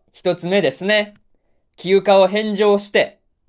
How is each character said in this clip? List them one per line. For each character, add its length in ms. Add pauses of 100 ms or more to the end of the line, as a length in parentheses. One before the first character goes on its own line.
(120)
一 220
つ 140
目 140
で 100
す 120
ね。 300 (600)
休 240
暇 180
を 80
返 280
上 240
し 120
て、 300 (280)